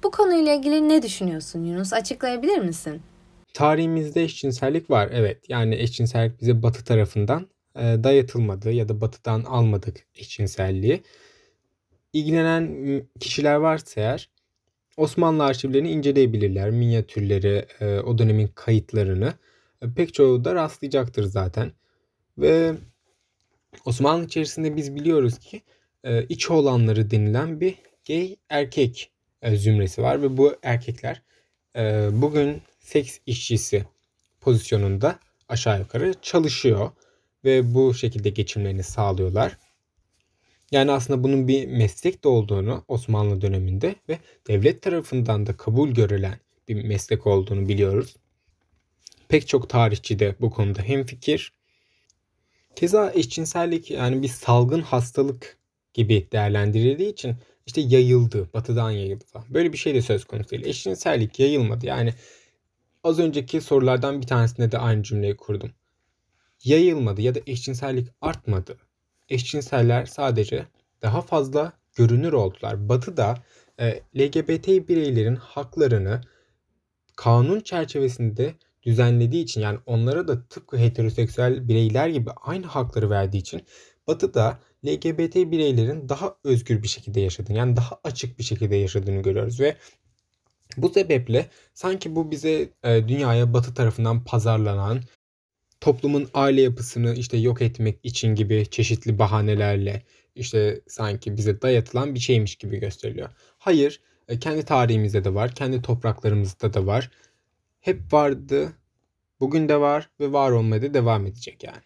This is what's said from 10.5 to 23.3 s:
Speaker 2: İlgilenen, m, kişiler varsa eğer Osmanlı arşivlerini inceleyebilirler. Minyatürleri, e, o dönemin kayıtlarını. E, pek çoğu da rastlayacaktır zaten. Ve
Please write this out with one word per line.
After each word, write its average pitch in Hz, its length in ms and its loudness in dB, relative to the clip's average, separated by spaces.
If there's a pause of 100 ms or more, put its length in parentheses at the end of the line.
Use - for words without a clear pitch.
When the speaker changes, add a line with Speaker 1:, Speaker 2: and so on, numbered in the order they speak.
Speaker 2:
İlgilenen, 160 500 0
m, 139 380 -4 (180)
kişiler 143 360 0
varsa 156 460 -2
eğer 123 280 -4 (680)
Osmanlı 156 460 2
arşivlerini 135 480 0
inceleyebilirler. 113 800 2
Minyatürleri, 104 960 0 (140)
e, 101 200 -2
o 113 180 -2
dönemin 107 300 4
kayıtlarını. 107 840 0 (480)
E, 120 140 -6
pek 170 180 -2
çoğu 127 320 4
da 175 100 0
rastlayacaktır 139 680 -2
zaten. 98 480 -2 (680)
Ve 160 380 2 (1120)